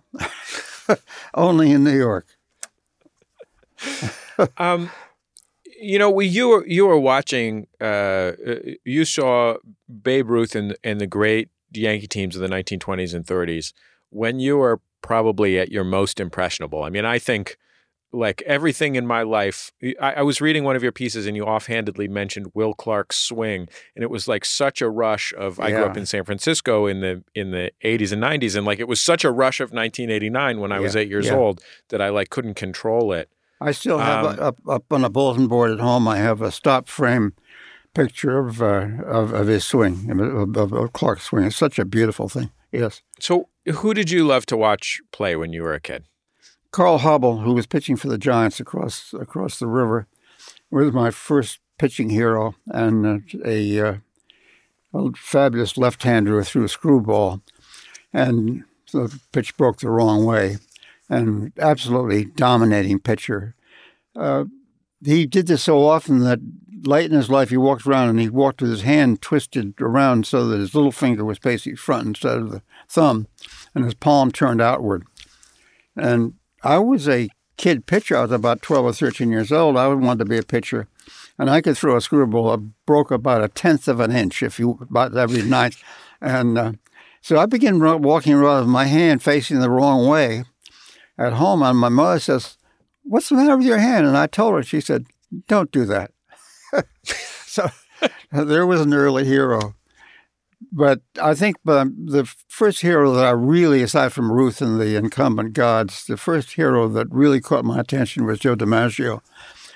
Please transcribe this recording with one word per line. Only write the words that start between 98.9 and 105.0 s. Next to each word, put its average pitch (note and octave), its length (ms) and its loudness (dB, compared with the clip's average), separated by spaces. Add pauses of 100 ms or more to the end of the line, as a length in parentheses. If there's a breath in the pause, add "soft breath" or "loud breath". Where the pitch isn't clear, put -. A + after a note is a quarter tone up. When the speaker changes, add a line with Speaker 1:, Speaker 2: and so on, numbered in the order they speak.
Speaker 1:
early C#3 300 2
hero. B2+ 520 2 (960 soft breath)
But C#3 300 2 (200)
I D3+ 140 2
think, G3+ 200 0 (120)
um, C#3 300 2
the C#3+ 280 -2 (220)
first - 340 0
hero D3+ 320 4
that B2+ 120 4
I B2 60 4
really, C#3 500 4
aside B2+ 300 2
from A#2 200 -2
Ruth B2 300 2
and A2+ 180 0
the G#2+ 180 0
incumbent A2 560 -2